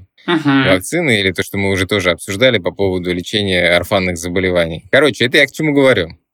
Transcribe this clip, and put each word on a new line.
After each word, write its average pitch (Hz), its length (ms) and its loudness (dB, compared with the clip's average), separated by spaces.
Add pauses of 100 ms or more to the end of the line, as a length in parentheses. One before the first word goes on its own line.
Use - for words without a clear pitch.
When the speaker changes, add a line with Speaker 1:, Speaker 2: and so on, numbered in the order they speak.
(260)
Speaker 1:
Мгм. 147 400 2
Speaker 2:
Вакцины 110 540 0
или 95 100 0
то, 92 140 -4
что - 120 -10
мы 98 140 0
уже 95 160 0
тоже 92 240 0
обсуждали 101 480 0
по 90 140 -4
поводу 92 420 -2
лечения 90 600 0
орфанных 90 400 0
заболеваний. 87 720 -2
Короче, 139 360 2
это 170 120 0
я 143 80 4
к - 60 -6
чему 156 200 -2
говорю? 127 460 2 (160)